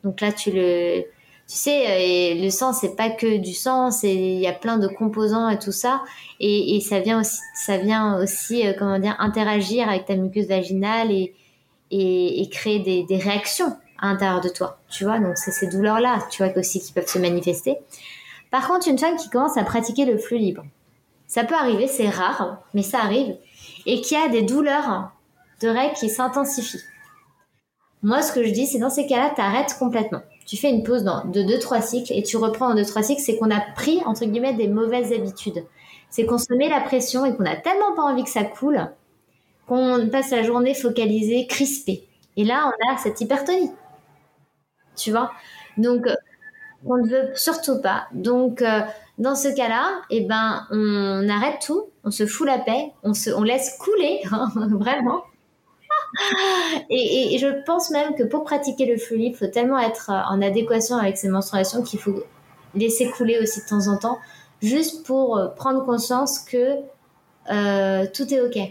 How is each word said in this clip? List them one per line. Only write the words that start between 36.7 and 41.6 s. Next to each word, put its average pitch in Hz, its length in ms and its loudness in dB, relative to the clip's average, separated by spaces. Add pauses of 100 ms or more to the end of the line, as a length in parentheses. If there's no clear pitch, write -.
pression 254 440 0
et 254 120 2
qu'on 190 100 0
a 156 100 -2
tellement 403 380 0
pas 320 80 0
envie 262 220 0
que - 60 -8
ça 208 140 0
coule 254 460 -2 (800)
qu'on 247 420 2
passe 269 220 0
la 233 100 2
journée 247 320 2
focalisée, 233 720 2
crispée. - 580 -2 (320)